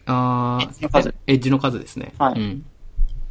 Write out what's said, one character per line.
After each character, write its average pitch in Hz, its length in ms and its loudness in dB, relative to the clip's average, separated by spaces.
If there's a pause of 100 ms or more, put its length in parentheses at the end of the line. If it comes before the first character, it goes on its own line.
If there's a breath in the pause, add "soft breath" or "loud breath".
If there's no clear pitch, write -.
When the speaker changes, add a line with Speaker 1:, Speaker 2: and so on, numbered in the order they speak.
Speaker 1:
あ 123 560 0
ー、 - 20 0
Speaker 2:
エ - 40 -6
ッ - 60 -12
ジ - 100 -18
の 151 60 -4
数。 143 200 4
Speaker 1:
え、 - 240 0
エ - 20 6
ッ 131 40 6
ジ 127 120 0
の 135 80 4
数 131 200 -2
で - 80 -14
す - 100 -16
ね。 - 200 -12
Speaker 2:
は 135 180 2
い。 113 40 -2
Speaker 1:
う 107 40 0
ん。 95 220 -6 (640)